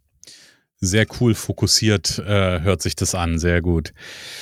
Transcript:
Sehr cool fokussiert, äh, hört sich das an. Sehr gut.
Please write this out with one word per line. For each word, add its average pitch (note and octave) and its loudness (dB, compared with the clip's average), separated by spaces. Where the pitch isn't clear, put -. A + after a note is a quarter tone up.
Sehr G#2 4
cool A#2 4
fokussiert, - 0
äh, F#2+ 0
hört F2+ 2
sich - -6
das - -2
an. E2+ 0
Sehr F2 2
gut. E2 0